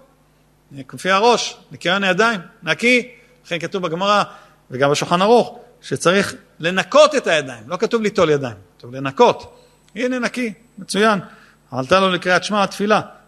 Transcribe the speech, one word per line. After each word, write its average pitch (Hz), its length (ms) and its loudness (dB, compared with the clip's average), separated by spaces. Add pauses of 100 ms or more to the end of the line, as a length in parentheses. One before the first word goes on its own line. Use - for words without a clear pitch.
(880)
כפי 180 240 -6
הראש, 214 460 2 (140)
ניקיון 180 320 -2
הידיים, 196 360 2 (240)
נקי. 233 460 0 (360)
לכן 170 140 -6
כתוב 170 240 -8
בגמרא, 185 400 0 (480)
וגם 139 200 2
בשולחן 175 300 0
ערוך, 220 380 2 (220)
שצריך 185 520 0 (260)
לנקות 190 560 4
את 247 120 -2
הידיים, 135 400 -2
לא 175 100 -8
כתוב 226 240 -2
ליטול 190 280 0
ידיים, 135 260 0 (220)
כתוב 120 180 -18
לנקות. 139 640 0 (360)
הנה 254 240 -4
נקי, 233 340 -6 (240)
מצוין. 202 420 0 (520)
עלתה 131 280 0
לו 190 100 2
לקריאת 180 340 0
שמע 202 200 0
התפילה, 202 380 0 (260)